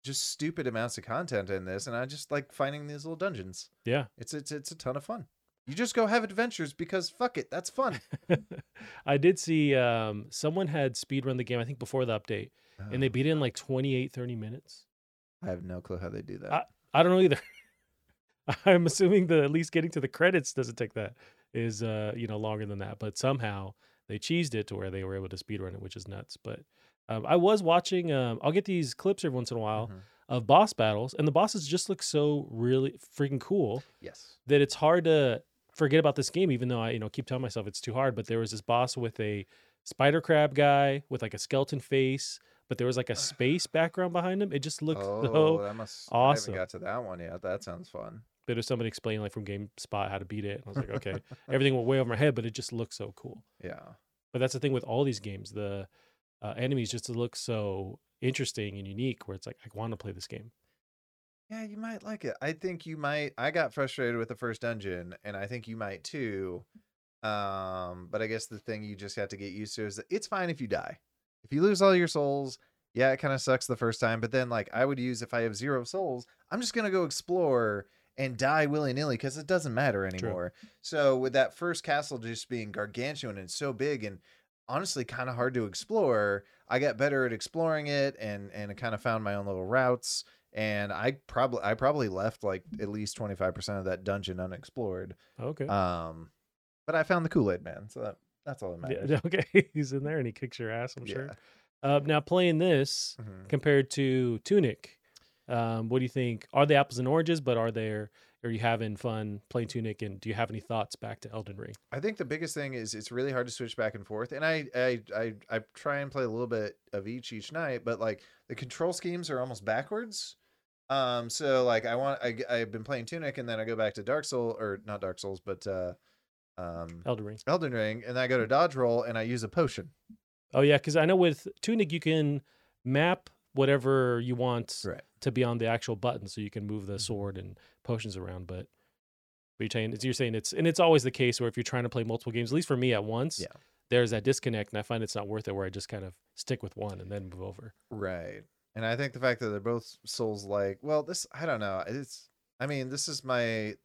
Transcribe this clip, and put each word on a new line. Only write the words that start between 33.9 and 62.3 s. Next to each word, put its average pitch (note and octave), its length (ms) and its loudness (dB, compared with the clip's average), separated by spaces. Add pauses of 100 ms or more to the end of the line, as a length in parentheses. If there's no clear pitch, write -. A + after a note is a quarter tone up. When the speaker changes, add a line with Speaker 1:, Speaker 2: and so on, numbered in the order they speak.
Speaker 1:
Yes. - 380 -18 (100)
Speaker 2:
that C#3+ 140 8
it's C#3+ 140 4
hard E3 300 6
to C#3+ 380 6 (320)
forget D#3 240 6
about D3 160 4
this A#2+ 140 0
game, F3 220 2
even B2 160 0
though B2 140 0
I, A2+ 100 0
you A#2 80 -2
know, G#2+ 100 -4
keep - 160 -6
telling C3 160 -4
myself A2 260 -4
it's - 140 -8
too A#2 120 -6
hard. C3 220 2
But G#2+ 120 -4
there A2+ 120 0
was A2 120 -2
this G#2+ 100 -8
boss B2 360 2
with A#2 220 -4
a G#2 260 -2 (380)
spider C#3+ 380 4
crab D3+ 340 6
guy C#3+ 540 6
with, C3 120 -2
like, A2 120 -4
a G#2+ 60 -8
skeleton C#3 400 0
face, C3+ 600 0 (300)
but B2+ 80 -2
there B2 100 0
was, B2 100 2
like, B2+ 120 -2
a A2+ 60 0
space - 520 0
Speaker 1:
<sighs> - 0 -
Speaker 2:
background E3+ 460 0
behind F#3 280 0
him. G3 120 -2
It C#3+ 60 0
just D3+ 220 -6
looked D3+ 220 0
Speaker 1:
Oh, G#2 240 -2
Speaker 2:
so D#3 360 6
Speaker 1:
that G#2 120 -4
must, - 360 -12
Speaker 2:
awesome. B2 420 4
Speaker 1:
I - 20 -4
haven't F#2 60 -2
got F2+ 80 -2
to F#2 160 -12
that A2+ 180 -4
one F2+ 160 -8
yet. F2 220 -10
That G2 220 -4
sounds F2+ 260 -12
fun. A2 340 -12 (240)
Speaker 2:
But B2 60 -2
it - 40 0
was A#2 100 -2
somebody A#2 200 0
explaining, G#2+ 340 -4
like, G2+ 120 -6
from G#2+ 120 -6
GameSpot G2+ 640 -6
how G2 80 -4
to F#2+ 80 -6
beat G#2 200 -6
it. G2+ 120 -4
And C3 80 -14
I G#2 40 -14
was G2+ 80 -6
like, B2+ 120 -4
"Okay." G2+ 320 -6 (120)
Speaker 1:
<laughs> - 160 -20
Speaker 2:
Everything C3+ 260 4
went A#2+ 120 2
way C3+ 120 4
over A#2+ 100 2
my A2+ 60 0
head, C#3 200 4
but A#2 100 -2
it A2+ 60 -4
just - 220 -8
looked A#2 200 -4
so G2+ 220 -10
cool. - 280 -16 (200)
Speaker 1:
Yeah. - 300 -12 (400)
Speaker 2:
But B2+ 60 -2
that's C3 140 2
the C3 60 -4
thing C#3 140 0
with A#2+ 120 0
all B2 180 2
these A#2+ 160 0
games. G2 320 -10
The, G2+ 360 -6 (540)
uh, G#2 160 -8
enemies B2+ 340 0
just A#2 140 -8
to A#2+ 80 -8
look A#2+ 220 -4
so G2+ 640 -4 (220)
interesting A#2+ 560 -2
and G2 100 -10
unique A2+ 400 -6
where G2 80 -8
it's - 120 -14
like, - 180 -14
"I A#2 80 -18
wanna A2 240 -6
play G#2 140 -10
this F2+ 160 -12
game." A2+ 240 -14 (960)
Speaker 1:
Yeah, A3 140 -12
you G#3 140 -12
might A3 260 -10
like G#3 200 -8
it. C3 180 -4